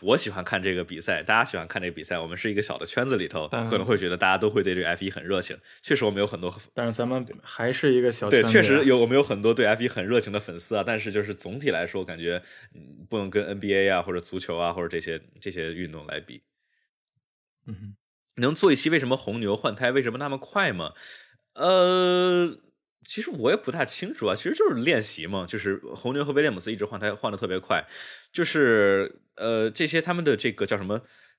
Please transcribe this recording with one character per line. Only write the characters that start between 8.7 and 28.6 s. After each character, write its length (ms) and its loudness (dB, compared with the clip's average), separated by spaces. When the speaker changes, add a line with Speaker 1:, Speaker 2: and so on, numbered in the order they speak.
Speaker 1:
有， 140 8
我 60 6
们 120 4
有 40 8
很 200 -2
多 120 4
对 120 2
F 180 2
一 60 0
很 180 -4
热 140 2
情 100 -8
的 80 -2
粉 180 -10
丝 200 -2
啊， 80 0
但 120 -2
是 140 -6
就 100 0
是 120 -6
总 260 -10
体 120 0
来 140 -2
说， 200 -6
感 120 -12
觉， 240 -4
嗯， 360 -20
不 80 -4
能 120 -4
跟 160 0
N 140 -8
B 160 0
A 140 4
啊， 120 2
或 120 -6
者 80 -4
足 180 -10
球 180 -6
啊， 140 0
或 100 -6
者 60 -4
这 140 -6
些， 180 -6
这 100 -10
些 220 -8
运 180 -8
动 140 -16
来 160 -10
比。 220 -20
Speaker 2:
嗯 100 -12
哼。 200 -16
Speaker 1:
能 200 2
做 160 6
一 60 6
期 120 -2
为 80 4
什 80 0
么 120 2
红 240 -6
牛 120 0
换 220 -2
胎 160 0
为 100 2
什 120 -4
么 40 -8
那 120 -6
么 80 -4
快 340 -2
吗？ 220 -8
呃， 1000 4
其 160 -8
实 100 -8
我 200 2
也 60 4
不 120 -8
太 140 -2
清 300 -6
楚 140 -4
啊， 60 2
其 100 -4
实 120 -2
就 180 4
是 80 -2
练 200 4
习 260 -8
嘛， 180 -4
就 140 -8
是 160 -2
红 200 -6
牛 100 -2
和 80 -2
威 100 4
廉 120 2
姆 40 -8
斯 140 -6
一 60 -6
直 80 -4
换 120 -8
胎 160 -2
换 160 -4
得 80 -4
特 80 -4
别 140 -2
快， 260 -2
就 100 -4
是， 800 4